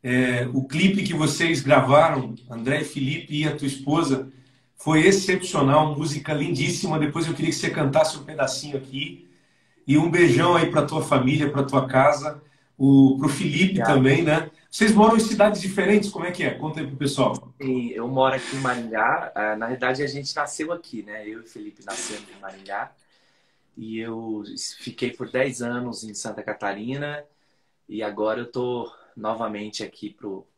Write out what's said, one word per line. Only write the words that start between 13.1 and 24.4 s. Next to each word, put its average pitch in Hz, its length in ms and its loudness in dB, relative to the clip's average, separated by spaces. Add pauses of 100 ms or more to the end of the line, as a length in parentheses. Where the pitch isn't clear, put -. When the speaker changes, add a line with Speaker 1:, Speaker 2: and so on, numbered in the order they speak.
Speaker 1:
pro 143 100 0
Felipe 180 520 0
Speaker 2:
Obrigado. 117 140 2
Speaker 1:
também, 135 280 4
né? 151 280 0 (200)
Vocês 220 220 2
moram 220 240 8
em 220 40 4
cidades 208 400 4
diferentes? 196 500 2
Como 165 160 -8
é 180 40 -4
que 175 120 -6
é? 127 80 0
Conta 156 300 -8
aí 135 60 -6
pro 135 100 -12
pessoal. 139 640 -2
Speaker 2:
Sim, 127 300 -4
eu 117 160 -8
moro 131 280 2
aqui 135 220 -8
em 135 40 -6
Maringá. 120 720 -2
Ah, 107 220 -2
na 113 120 -6
verdade, 131 340 -4
a 143 40 -2
gente 135 300 -8
nasceu 151 360 -6
aqui, 120 300 -10
né? 104 240 -14
Eu 110 140 -14
e 117 40 -20
o - 20 -20
Felipe 104 380 -18
nascemos 101 440 -10
em 98 120 -20
Maringá. 98 520 -10 (840)
E 110 220 -10
eu 113 440 -8 (360)